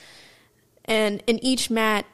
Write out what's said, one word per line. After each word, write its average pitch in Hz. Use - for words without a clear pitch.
And 214
in 226
each 262
mat 214